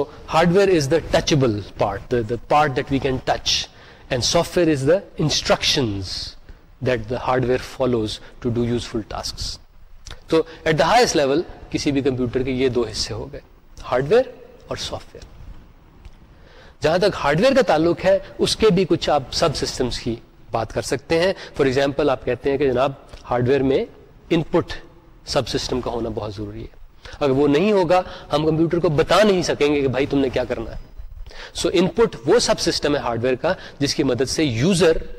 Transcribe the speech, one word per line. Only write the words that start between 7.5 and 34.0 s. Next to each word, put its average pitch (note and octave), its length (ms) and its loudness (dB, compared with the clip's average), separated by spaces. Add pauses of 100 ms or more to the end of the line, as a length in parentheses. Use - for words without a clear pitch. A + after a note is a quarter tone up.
follows A#2 320 0
to - 380 -8
do A2+ 120 -2
useful A#2 380 -4 (140)
tasks. - 420 -10 (680)
تو D#3+ 160 2 (240)
at D#3+ 140 2
the E3+ 140 4
highest F#3+ 280 4
level C#3+ 180 2 (280)
کسی D3+ 220 -2
بھی C#3 100 0
کمپیوٹر B2+ 420 0
کے C3+ 80 -4
یہ B2+ 180 0
دو A#2+ 220 0
حصے - 220 -8
ہو B2 180 -10
گئے، C#3 80 -16 (520)
ہارڈ C3+ 200 0
ویئر B3 120 6 (440)
اور C3 100 -8
سافٹ - 380 -12
ویئر۔ - 100 -18 (1600)
جہاں D#3+ 140 4
تک F#3+ 260 2
ہارڈ D3 160 2
ویئر C4+ 160 4
کا C4 60 4
تعلق E3 440 2
ہے F#3+ 140 4 (180)
اس - 180 0
کے A3 140 4
بھی F#3 200 4
کچھ F3 200 0
آپ D3 220 2
سب D#3+ 240 0
سسٹمز - 440 -4
کی A2+ 160 -4 (360)
بات A2+ 220 -4
کر A#2+ 80 -4
سکتے E3 380 -2
ہیں۔ F3+ 140 2 (280)
For C3+ 100 4
example C#3 380 2
آپ - 160 -2
کہتے B2+ 260 -2
ہیں C#3 60 0
کہ C3+ 140 2
جناب C3 200 2 (400)
ہارڈ B2 160 0
ویئر C3+ 160 4
میں C#3+ 220 2 (440)
ان E3 120 2
پٹ - 320 -2 (520)
سب C#3 220 -2
سسٹم B2+ 340 -4
کا A#2+ 100 -6
ہونا A2+ 240 -6
بہت G#2+ 180 -8
ضروری G#2 280 -12
ہے، - 160 -16 (420)
اگر C#3+ 100 2
وہ C#3 180 2
نہیں D#3+ 240 4
ہوگا F3+ 300 4 (320)
ہم D3+ 140 2
کمپیوٹر D#3+ 300 2
کو E3+ 120 2
بتا D#3+ 340 4
نہیں G3 180 4
سکیں D3 340 2
گے C#3+ 60 2
کہ C3+ 60 2
بھائی C3 180 0
تم C#3+ 120 0
نے C3 120 2
کیا B2+ 140 -2
کرنا A2+ 280 -6
ہے۔ - 60 -10 (800)
So E3+ 140 0
ان E3+ 140 4
پٹ A3+ 280 0 (100)
وہ G3+ 140 6
سب E3 200 0
سسٹم D3 360 0
ہے C#3 60 -2
ہارڈ A#2 220 -4
ویئر B2+ 120 2
کا D#3+ 180 -2 (260)
جس C#3 160 0
کی D#3 80 0